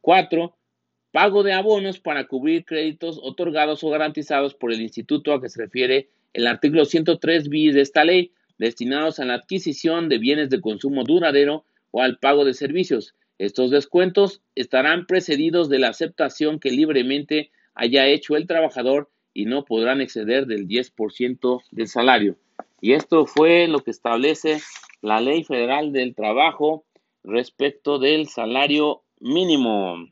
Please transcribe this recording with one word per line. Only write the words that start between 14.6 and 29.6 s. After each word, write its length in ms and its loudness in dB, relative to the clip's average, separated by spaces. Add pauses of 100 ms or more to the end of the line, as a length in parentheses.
precedidos 600 0
de 120 2
la 80 4
aceptación 720 -4
que 100 -2
libremente 800 0 (240)
haya 320 2
hecho 300 2
el 100 -2
trabajador 640 -2 (240)
y 120 -6
no 180 -4
podrán 360 0
exceder 460 -2
del 220 -6
diez 220 -4
por 220 -6
ciento 500 -2 (100)
del 160 -6
salario. 480 2 (440)
Y 120 2
esto 340 2
fue 400 4
lo 140 -2
que 100 -10
establece 680 -2 (400)
la 200 0
Ley 220 0
Federal 500 -2
del 220 -4
Trabajo 720 0 (400)
respecto 760 -4
del 300 2
salario 760 -2 (160)
mínimo. 920 -2